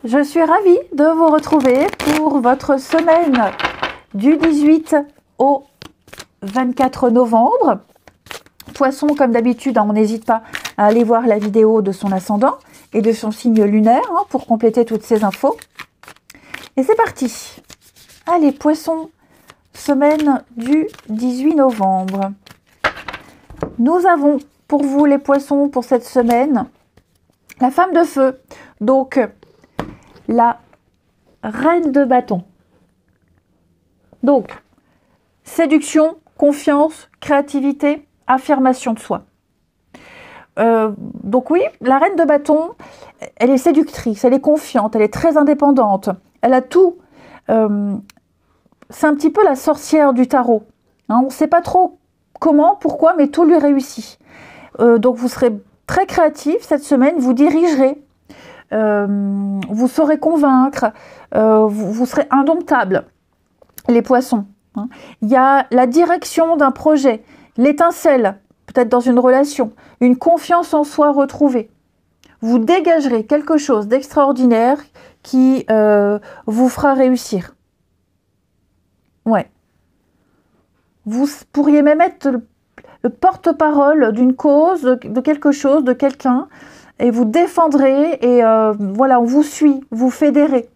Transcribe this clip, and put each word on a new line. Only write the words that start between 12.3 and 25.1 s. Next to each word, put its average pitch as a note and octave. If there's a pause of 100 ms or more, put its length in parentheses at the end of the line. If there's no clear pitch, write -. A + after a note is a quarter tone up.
et G#3+
de A3+
son A3
signe A3
lunaire, G#3+
hein, F4+
pour -
compléter A3+
toutes A3+
ces A3
infos. C4+ (1200)
Et C4
c'est G#4+
parti. - (640)
Allez, D#4+
Poisson, D#4 (640)
semaine D4 (140)
du C#4 (200)
dix-huit B3
novembre. G3 (1500)
Nous E4
avons D4 (280)
pour C#4+
vous C#4+
les C#4+